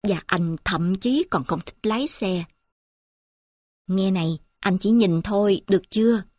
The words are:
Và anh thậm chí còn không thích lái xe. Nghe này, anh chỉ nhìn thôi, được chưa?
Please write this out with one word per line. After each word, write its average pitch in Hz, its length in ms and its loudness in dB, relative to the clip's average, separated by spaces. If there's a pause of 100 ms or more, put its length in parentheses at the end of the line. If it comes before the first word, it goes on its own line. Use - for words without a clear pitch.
Và 190 220 -2
anh 170 300 -2 (100)
thậm 175 300 0
chí 254 340 0
còn - 140 -2
không 165 220 -4
thích - 180 -20
lái 226 240 -2
xe. 185 360 -2 (1400)
Nghe 190 240 0
này, 165 280 -2 (200)
anh 185 180 0
chỉ 196 120 0
nhìn 196 320 4
thôi, 202 460 0
được 190 240 0
chưa? 220 320 2 (160)